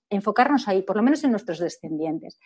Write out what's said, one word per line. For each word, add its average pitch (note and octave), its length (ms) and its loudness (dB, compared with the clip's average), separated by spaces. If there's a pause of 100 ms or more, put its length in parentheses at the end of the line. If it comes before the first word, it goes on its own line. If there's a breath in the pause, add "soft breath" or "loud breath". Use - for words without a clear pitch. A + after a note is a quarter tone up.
enfocarnos A3 580 2
ahí, F#3+ 140 2
por F#3+ 160 -2
lo G#3 60 2
menos C#4+ 200 2
en C4+ 80 2
nuestros F#3 280 -4
descendientes. D#3 880 -6